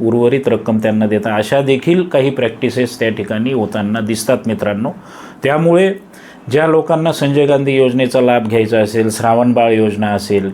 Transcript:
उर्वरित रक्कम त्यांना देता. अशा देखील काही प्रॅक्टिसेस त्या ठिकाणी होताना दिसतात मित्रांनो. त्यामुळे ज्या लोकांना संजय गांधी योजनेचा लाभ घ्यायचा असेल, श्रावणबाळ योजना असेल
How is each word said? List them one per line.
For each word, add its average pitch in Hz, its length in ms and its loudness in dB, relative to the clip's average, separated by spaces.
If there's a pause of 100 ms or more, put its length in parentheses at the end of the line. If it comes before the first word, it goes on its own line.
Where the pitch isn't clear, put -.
उर्वरित 120 460 0
रक्कम 110 300 0
त्यांना 107 300 0
देता. 107 280 -2
अशा 110 260 0
देखील 139 420 0
काही 139 260 0
प्रॅक्टिसेस 123 680 -2
त्या 117 100 0
ठिकाणी 110 440 -4
होताना 107 460 -4
दिसतात 113 380 -2 (100)
मित्रांनो. 104 420 -4 (540)
त्यामुळे 170 500 2 (580)
ज्या 151 160 2
लोकांना 160 460 2
संजय 143 320 0
गांधी 139 320 2
योजनेचा 127 440 2
लाभ 120 260 2
घ्यायचा 110 320 2
असेल, 110 320 0
श्रावणबाळ 117 600 2
योजना 107 360 0
असेल 98 460 -2